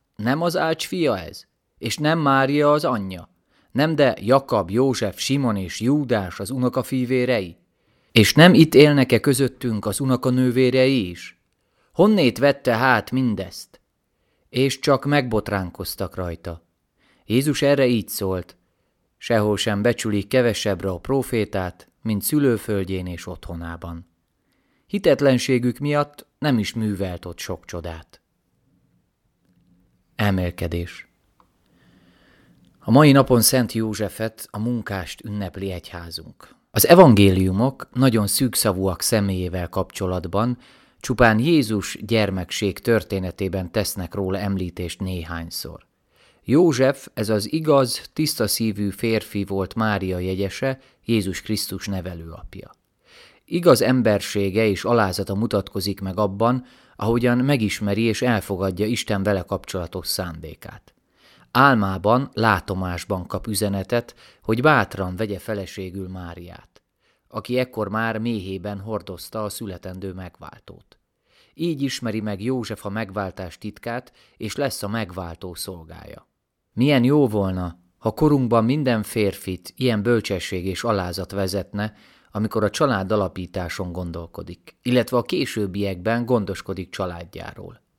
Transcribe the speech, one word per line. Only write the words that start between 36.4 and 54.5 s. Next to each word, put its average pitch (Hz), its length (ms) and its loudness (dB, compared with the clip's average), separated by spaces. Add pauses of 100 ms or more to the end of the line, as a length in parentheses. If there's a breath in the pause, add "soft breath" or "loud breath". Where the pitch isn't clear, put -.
Az - 160 2
evangéliumok 101 1040 8
nagyon 113 340 2
szűkszavúak 95 760 0
személyével 92 680 -2
kapcsolatban, 95 880 -4 (420 soft breath)
csupán 113 380 4
Jézus 113 640 0
gyermekség 98 760 -2
történetében 95 960 -2
tesznek 98 420 -4
róla 98 240 -2
említést 92 640 -6
néhányszor. 85 840 -10 (560 soft breath)
József, 135 720 2
ez 107 140 -4
az 107 240 -2
igaz, 151 600 2
tiszta 143 340 -2
szívű 101 440 -2
férfi 107 540 -2
volt 95 300 -4
Mária 98 440 -2
jegyese, 95 600 -4 (260 soft breath)
Jézus 98 380 -2
Krisztus - 440 -6
nevelőapja. 87 840 -10 (760 soft breath)
Igaz 170 380 4
embersége 107 840 2